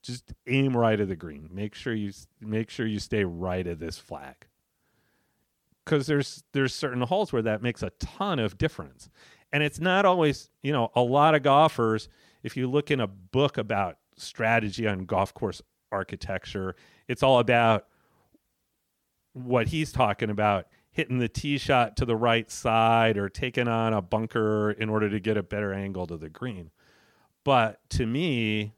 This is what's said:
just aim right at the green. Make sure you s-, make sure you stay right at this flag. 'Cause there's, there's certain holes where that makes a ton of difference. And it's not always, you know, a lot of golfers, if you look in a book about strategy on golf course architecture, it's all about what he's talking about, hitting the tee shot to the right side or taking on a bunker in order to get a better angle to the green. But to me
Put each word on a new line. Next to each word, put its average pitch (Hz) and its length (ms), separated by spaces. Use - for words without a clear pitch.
just - 300
aim 135 280
right 113 240
at 101 100
the 92 80
green. 78 340
Make 101 240
sure - 180
you 104 160
s-, - 180
make 110 300
sure 113 180
you 107 120
stay 104 260
right 90 420
at 85 120
this 82 180
flag. - 500
'Cause 143 220
there's, 143 360
there's 135 200
certain 123 280
holes 180 320
where 120 80
that 107 200
makes 120 220
a 98 160
ton 190 400
of 107 180
difference. - 520
And 151 120
it's 151 160
not 185 260
always, 170 440
you 139 80
know, 120 240
a 123 60
lot 143 340
of 143 80
golfers, 135 640
if - 140
you 127 140
look 143 200
in 135 120
a 107 60
book 98 500
about 101 400
strategy 110 720
on 95 180
golf 95 280
course 95 280
architecture, 95 840
it's 123 140
all 131 180
about 117 460
what 123 340
he's 156 240
talking 110 380
about, 104 380
hitting 127 280
the 117 80
tee 143 300
shot 123 400
to 135 80
the 117 100
right 117 340
side 113 680
or 101 100
taking 123 400
on 113 260
a 104 80
bunker 107 720
in 110 180
order 107 200
to 104 100
get 107 160
a 104 80
better 101 300
angle 95 340
to 82 100
the 78 120
green. 90 420
But 120 460
to - 160
me 113 720